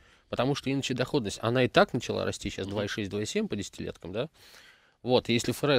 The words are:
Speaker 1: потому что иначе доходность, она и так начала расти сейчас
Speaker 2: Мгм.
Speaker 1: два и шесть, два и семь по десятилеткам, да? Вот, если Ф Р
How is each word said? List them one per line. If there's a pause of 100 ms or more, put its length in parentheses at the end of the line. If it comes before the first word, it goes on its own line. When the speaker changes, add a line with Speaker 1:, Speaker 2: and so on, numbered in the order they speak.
(300)
Speaker 1:
потому
что
иначе
доходность,
она
и
так
начала
расти
сейчас
Speaker 2:
Мгм.
Speaker 1:
два
и
шесть,
два
и
семь
по
десятилеткам,
да? (760)
Вот,
если
Ф
Р